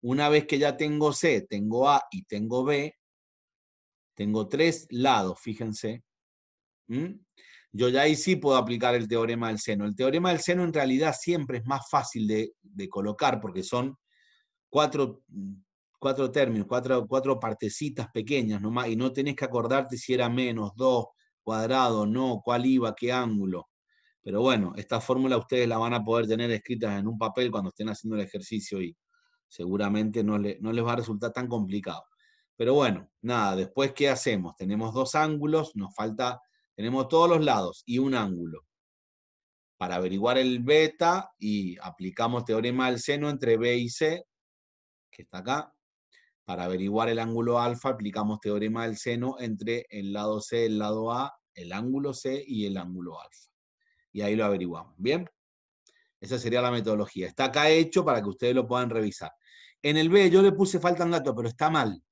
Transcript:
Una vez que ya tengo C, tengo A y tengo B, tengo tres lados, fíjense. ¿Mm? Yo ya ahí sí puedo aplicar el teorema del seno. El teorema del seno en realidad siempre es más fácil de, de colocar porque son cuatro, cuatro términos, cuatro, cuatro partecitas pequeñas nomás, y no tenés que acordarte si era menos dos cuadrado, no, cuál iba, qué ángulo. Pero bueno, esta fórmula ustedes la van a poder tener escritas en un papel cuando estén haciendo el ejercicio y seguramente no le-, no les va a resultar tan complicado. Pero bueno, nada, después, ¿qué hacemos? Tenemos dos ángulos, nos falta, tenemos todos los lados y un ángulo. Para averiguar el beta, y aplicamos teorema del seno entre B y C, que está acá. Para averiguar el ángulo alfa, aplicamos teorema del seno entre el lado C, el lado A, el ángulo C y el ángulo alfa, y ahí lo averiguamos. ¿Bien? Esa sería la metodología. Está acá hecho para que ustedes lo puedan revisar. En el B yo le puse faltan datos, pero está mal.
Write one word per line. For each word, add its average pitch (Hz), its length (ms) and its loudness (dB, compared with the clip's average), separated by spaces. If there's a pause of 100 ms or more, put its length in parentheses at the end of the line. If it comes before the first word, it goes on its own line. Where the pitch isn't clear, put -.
Una 139 280 2
vez 151 160 6
que 147 140 0
ya 143 180 2
tengo 151 360 2
C, 127 360 2
tengo 110 400 2
A 143 220 6
y 95 140 -10
tengo 110 400 -2
B, 147 320 -2 (1200)
tengo 107 320 -2
tres 160 420 0
lados, 120 500 2
fíjense. 113 640 -8 (840)
¿Mm? 151 240 -6 (580)
Yo 120 200 2
ya 131 120 4
ahí 156 140 6
sí 180 180 2
puedo 135 220 4
aplicar 120 400 2
el 117 100 0
teorema 117 400 0
del 107 140 -4
seno. 104 240 -2
El 104 100 -4
teorema 143 360 2
del 165 100 2
seno 180 240 0
en 165 80 -2
realidad 143 440 2
siempre 139 420 -2
es 113 60 -8
más 139 240 -4
fácil 117 380 -2
de, 107 340 0
de 98 280 -10
colocar 107 520 0
porque 95 220 -6
son 127 340 -4 (720)
cuatro, 147 540 0 (760)
cuatro 135 320 0
términos, 117 340 2
cuatro, 123 400 0
cuatro 131 320 0
partecitas 117 720 -6
pequeñas 110 500 -2
nomás, 117 280 -2
y 113 80 -2
no 127 160 0
tenés 135 240 -2
que 139 80 -2
acordarte 127 520 0
si 127 160 -4
era 123 160 2
menos 117 460 -2
dos 123 320 2 (380)
cuadrado, 113 600 2
no, 120 400 -2
cuál 120 220 0
iba, 123 300 2
qué 120 160 -2
ángulo. 104 560 -2 (600)
Pero 101 140 0
bueno, 113 340 2
esta 107 240 -4
fórmula 131 380 0
ustedes 123 280 0
la 113 120 -2
van 117 160 -2
a 110 100 -2
poder 113 220 2
tener 117 240 0
escritas 107 480 -2
en 98 80 -2
un 113 100 -4
papel 113 340 -2
cuando 101 200 -4
estén 107 180 -8
haciendo 110 260 -6
el 101 120 -4
ejercicio 98 560 -8
y 85 120 -8 (520)
seguramente 104 760 -2
no 104 140 0
le-, 101 240 -2
no 107 100 -4
les 117 140 0
va 120 80 0
a 117 40 0
resultar 113 360 -4
tan 123 160 -6
complicado. 98 560 -4 (500)
Pero 120 200 2
bueno, 120 340 2 (140)
nada, 110 340 0
después, 135 380 0
¿qué 139 160 2
hacemos? 104 440 -2
Tenemos 107 380 -4
dos 131 220 -2
ángulos, 156 600 0
nos 95 180 -8
falta, 120 480 -4 (320)
tenemos 127 340 -2
todos 165 180 8
los 165 160 6
lados 104 440 0
y 120 140 0
un 135 140 2
ángulo. 87 520 -4 (1120)
Para 90 160 -4
averiguar 98 420 2
el 127 260 2
beta, 160 760 2
y 101 420 -4
aplicamos 117 640 -4
teorema 123 460 0
del 123 80 -2
seno 147 320 -2
entre 123 260 2
B 120 220 2
y 120 100 -2
C, 160 360 -2 (840)
que - 120 -20
está 90 160 -16
acá. 131 340 -4 (720)
Para 90 200 -6
averiguar 98 440 0
el 117 120 0
ángulo 117 400 0
alfa, 120 280 -2
aplicamos 107 520 -4
teorema 107 440 -2
del 110 140 -6
seno 123 400 -4
entre 117 500 -6
el 98 240 -8
lado 104 300 -2
C, 117 240 0
el 107 120 0
lado 110 340 -2
A, 131 220 -4 (200)
el 87 180 -14
ángulo 131 400 -4
C 135 340 -6
y 107 200 -4
el 98 100 -4
ángulo 87 420 -10
alfa, - 300 -20 (640)
y 104 100 -6
ahí 104 140 0
lo 110 80 0
averiguamos. 90 520 -2
¿Bien? 147 320 -2 (920)
Esa 120 180 -6
sería 120 220 0
la 123 100 2
metodología. 104 560 -2
Está - 180 -2
acá 147 260 2
hecho 165 340 4
para 123 180 2
que 101 60 -4
ustedes 123 260 0
lo 127 120 2
puedan 123 240 0
revisar. 107 420 -4 (500)
En 147 140 2
el 160 120 4
B 190 220 8
yo 190 120 10
le 196 100 8
puse 185 280 2
faltan 175 300 2
datos, 139 260 0
pero 117 120 -2
está 151 220 0
mal. 117 420 0